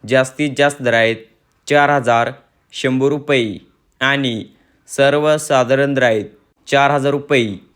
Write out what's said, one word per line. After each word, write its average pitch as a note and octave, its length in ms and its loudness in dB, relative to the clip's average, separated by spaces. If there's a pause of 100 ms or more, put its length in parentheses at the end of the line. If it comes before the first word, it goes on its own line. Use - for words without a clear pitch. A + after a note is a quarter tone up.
जास्तीत C3 520 -2
जास्त C#3+ 260 0
दर A#2+ 120 0
आहेत A2+ 220 2 (520)
चार C#3+ 220 4
हजार A#2 400 0 (420)
शंभर C3 360 -2
रुपये C#3 480 -2 (440)
आणि C3 440 -2 (440)
सर्वसाधारण C#3+ 1040 0
दर C3 80 0
आहेत A2 220 2 (440)
चार C#3 220 2
हजार C#3+ 220 0
रुपये. C3 420 -2 (200)